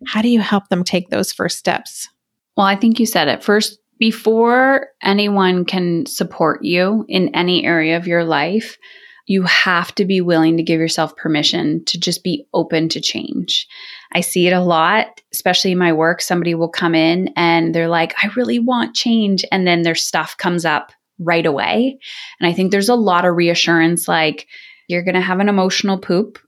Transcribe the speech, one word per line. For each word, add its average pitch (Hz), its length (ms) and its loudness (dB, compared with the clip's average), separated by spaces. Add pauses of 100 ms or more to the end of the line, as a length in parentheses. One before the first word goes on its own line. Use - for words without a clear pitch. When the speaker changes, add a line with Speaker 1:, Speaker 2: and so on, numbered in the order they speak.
Speaker 1:
how 214 140 -2
do 226 80 2
you 240 120 4
help 202 280 -2
them 180 160 0
take 180 240 -2
those - 240 -2
first - 240 -4
steps? - 540 -6 (480)
Speaker 2:
Well, 202 80 2
I 196 100 2
think 226 240 2
you 220 60 2
said 160 220 0
it - 140 -2
first. 208 360 0 (200)
Before 233 920 2 (140)
anyone 196 600 2
can 175 400 -2
support - 580 -2
you 185 460 0
in 185 260 0
any 175 300 2
area 160 320 2
of 175 100 -6
your 170 180 2
life, 165 520 -2 (540)
you 190 120 4
have 175 520 0
to 196 120 0
be 185 160 2
willing 165 340 2
to 165 60 0
give 165 180 0
yourself 160 340 -2
permission 156 680 -2
to - 160 -6
just 175 240 -4
be 180 300 -4
open 165 340 0
to - 120 -4
change. - 680 -4 (440)
I 175 100 0
see 175 240 0
it 180 80 4
a 180 80 2
lot, 175 580 0 (140)
especially 185 380 0
in 180 60 0
my 175 140 2
work. 160 300 0
Somebody 175 320 0
will 165 160 -2
come 165 240 -2
in 165 420 2
and 165 380 2
they're 165 140 0
like, 165 260 0 (100)
"I 214 120 -2
really 240 220 0
want 233 380 -2
change." 214 560 2
And 185 140 2
then 170 160 2
their 165 120 0
stuff - 440 -4
comes 175 260 -2
up 151 280 -2 (260)
right 170 280 0
away. 226 520 0 (420)
And 175 80 0
I 175 40 0
think 185 180 0
there's 202 180 2
a 247 60 4
lot 185 300 2
of 175 120 2
reassurance, 170 720 2
like, 160 380 0 (420)
you're 175 140 -2
gonna 185 180 0
have 185 180 -2
an 202 120 2
emotional 190 480 0
poop. 190 500 -2